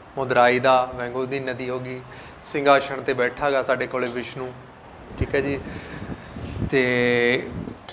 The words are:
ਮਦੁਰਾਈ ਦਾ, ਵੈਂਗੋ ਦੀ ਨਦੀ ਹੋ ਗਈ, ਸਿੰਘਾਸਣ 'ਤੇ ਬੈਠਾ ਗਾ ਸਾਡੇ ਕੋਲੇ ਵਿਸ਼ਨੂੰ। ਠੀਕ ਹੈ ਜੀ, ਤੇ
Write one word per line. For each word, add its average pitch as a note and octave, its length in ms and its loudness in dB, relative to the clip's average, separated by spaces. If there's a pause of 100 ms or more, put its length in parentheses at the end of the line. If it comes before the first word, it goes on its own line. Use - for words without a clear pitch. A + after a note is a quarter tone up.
(180)
ਮਦੁਰਾਈ B2 400 6
ਦਾ, B2+ 360 4
ਵੈਂਗੋ B2 320 -4
ਦੀ C3+ 140 -4
ਨਦੀ B2+ 300 -6
ਹੋ B2+ 80 -4
ਗਈ, B2+ 220 -10 (420)
ਸਿੰਘਾਸਣ C#3 580 4
'ਤੇ C3 120 0
ਬੈਠਾ B2 380 0
ਗਾ C3+ 120 2
ਸਾਡੇ B2+ 240 0
ਕੋਲੇ B2 240 -2
ਵਿਸ਼ਨੂੰ। B2+ 420 -8 (680)
ਠੀਕ - 160 0
ਹੈ C#3 60 4
ਜੀ, C#3 200 -2 (1080)
ਤੇ B2 800 4 (440)